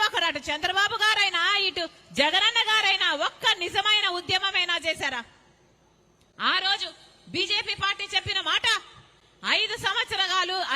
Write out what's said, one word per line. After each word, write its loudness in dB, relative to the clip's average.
ఒకరు, 0
అటు -4
చంద్రబాబు 0
గారైనా 2
ఇటు -4
జగనన్న 4
గారైనా 2
ఒక్క 0
నిజమైన 2
ఉద్యమమైనా 0
చేశారా? -4
ఆ 0
రోజు -2
బీజేపీ -2
పార్టీ -2
చెప్పిన -2
మాట, 0
ఐదు 0
సంవత్సరాలు, -2